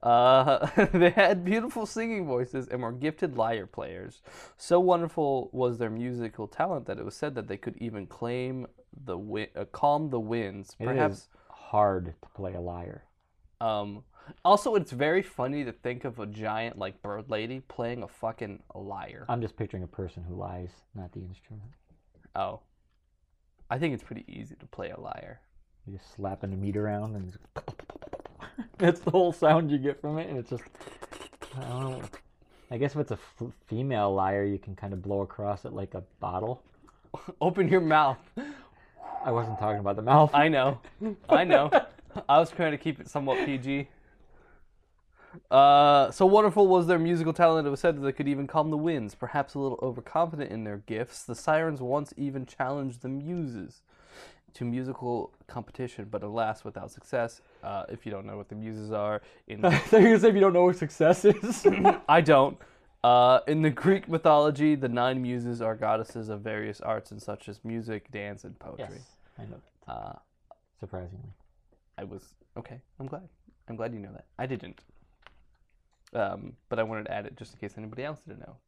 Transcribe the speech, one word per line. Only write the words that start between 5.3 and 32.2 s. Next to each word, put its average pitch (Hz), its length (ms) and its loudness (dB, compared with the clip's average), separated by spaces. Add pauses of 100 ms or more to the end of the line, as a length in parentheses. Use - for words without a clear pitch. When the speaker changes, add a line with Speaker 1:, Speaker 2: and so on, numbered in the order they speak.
Speaker 1:
was 123 260 -2
their 117 120 -4
musical 117 560 -8
talent 156 400 -4
that 101 140 -8
it 98 40 -10
was 98 120 -12
said 120 180 -6
that 107 140 -8
they 101 80 -8
could - 220 -10
even 110 280 -10
claim 127 600 -8 (360)
the 95 120 -8
wi-, 104 400 -8
uh, 104 160 -8
calm 147 380 0
the 123 100 -2
winds. 104 580 -8
Speaker 2:
It 110 60 -10
Speaker 1:
Perhaps 123 320 0
Speaker 2:
is - 120 -20 (220)
hard 95 720 -2
to - 60 -20
play 92 260 -12
a 90 60 -10
lyre. 87 420 -12 (580)
Speaker 1:
Um, 104 440 -6 (400)
also, 208 320 4
it's 175 160 -2
very 151 300 0
funny 143 420 -6
to 120 80 -10
think 123 320 -8
of 120 160 -10
a 104 60 -10
giant, 107 520 -6
like, 98 240 -8
bird 107 260 -10
lady 117 380 -6
playing 120 380 -6
a 85 40 -14
fucking 107 540 -10 (140)
lyre. 98 520 -14
Speaker 2:
I'm 120 140 -4
just 110 140 -8
picturing 101 260 -8
a 87 60 -10
person 90 340 -10
who 87 140 -12
lies, 92 340 -10 (240)
not 92 160 -14
the 98 120 -16
instrument. 101 500 -18 (640)
Speaker 1:
Oh. 98 240 -6 (1080)
I 127 120 -4
think 156 140 -2
it's 110 100 -10
pretty - 240 -14
easy 131 260 -16
to - 120 -20
play - 240 -12
a - 100 -14
lyre. - 400 -14 (480)
Speaker 2:
You 98 100 -14
just - 160 -20
slapping 98 360 -8
the 95 60 -6
meat 98 200 -4
around 104 400 -4
and 92 200 -12 (200)
<laughs> - 80 -14 (1120)
that's 175 220 2
the - 100 -4
whole 175 220 4
sound 160 380 4
you 143 80 0
get 139 220 -4
from 151 180 -6
it, 170 100 -8
and 147 100 -8
it's 120 120 -10
just, 123 120 -8 (960)
I 131 120 -10
don't 131 300 -8
know. 131 40 -12 (680)